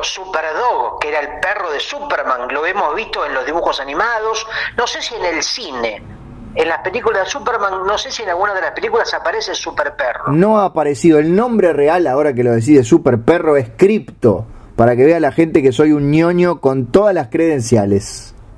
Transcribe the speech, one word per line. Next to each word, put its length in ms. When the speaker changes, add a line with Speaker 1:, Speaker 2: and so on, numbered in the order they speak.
Speaker 1:
Superdog, 960
que 80
era 100
el 220
perro 320
de 80
Superman. 680
Lo 160
hemos 300
visto 320
en 80
los 100
dibujos 360
animados, 680
no 100
sé 160
si 140
en 80
el 180
cine. 580
En 140
las 100
películas 460
de 60
Superman, 540
no 140
sé 140
si 100
en 60
alguna 260
de 60
las 100
películas 440
aparece 420
Superperro. 720
Speaker 2:
No 320
ha 60
aparecido. 520
El 160
nombre 380
real, 340
ahora 280
que 100
lo 80
decís, 240
de 80
Superperro 720
es 200
Crypto, 680
para 180
que 100
vea 140
la 140
gente 280
que 120
soy 180
un 220
ñoño 480
con 320
todas 200
las 180
credenciales. 1000